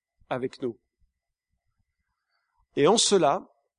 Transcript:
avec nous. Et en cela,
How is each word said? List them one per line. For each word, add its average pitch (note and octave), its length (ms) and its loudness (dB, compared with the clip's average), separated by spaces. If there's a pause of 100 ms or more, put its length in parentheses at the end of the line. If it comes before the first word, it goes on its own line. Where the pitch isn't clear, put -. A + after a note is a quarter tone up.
(280)
avec C3 320 -10
nous. A#2 160 -8 (2000)
Et C#3+ 140 2
en A3 100 4
cela, F3+ 500 0 (300)